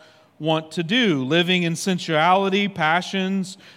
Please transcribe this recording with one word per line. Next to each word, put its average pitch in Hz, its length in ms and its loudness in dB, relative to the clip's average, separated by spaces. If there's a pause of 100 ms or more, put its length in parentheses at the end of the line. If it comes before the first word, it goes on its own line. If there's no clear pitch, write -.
(380)
want 160 360 -2
to 180 100 -4
do, 175 400 0
living 175 400 2
in 165 140 -2
sensuality, 190 880 2
passions, 185 880 -2 (200)